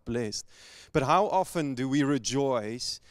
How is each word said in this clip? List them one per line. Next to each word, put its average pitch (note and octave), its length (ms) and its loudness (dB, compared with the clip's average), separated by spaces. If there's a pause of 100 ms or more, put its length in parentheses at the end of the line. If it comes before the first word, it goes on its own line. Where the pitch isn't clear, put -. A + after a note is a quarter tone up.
blessed. A#2 420 -4 (440)
But C3+ 120 2
how F3 240 4
often E3 480 -2
do A#2+ 120 -2
we C#3+ 140 2
rejoice B2+ 1000 -2 (120)